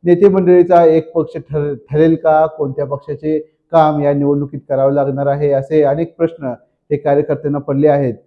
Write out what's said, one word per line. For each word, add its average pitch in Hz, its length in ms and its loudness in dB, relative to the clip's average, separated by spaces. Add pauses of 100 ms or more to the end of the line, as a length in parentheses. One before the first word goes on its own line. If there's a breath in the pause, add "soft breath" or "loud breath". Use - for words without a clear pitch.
नेते 175 240 2
मंडळीचा 180 580 4
एक 160 260 2
पक्ष 165 260 -4
ठर-, 147 380 -6 (160)
ठरेल 160 240 4
का, 160 300 2
कोणत्या 143 400 -6
पक्षाचे 151 540 -6 (320)
काम 156 300 2
या 143 120 0
निवडणुकीत 143 460 -2 (100)
करावे 135 260 0
लागणार 139 300 -2
आहे, 143 260 -2
असे 139 320 0
अनेक 156 340 -2
प्रश्न 165 280 -4 (460)
हे 143 60 -2
कार्यकर्त्यांना 143 640 -2
पडले 143 280 -2
आहेत. 139 260 0 (140)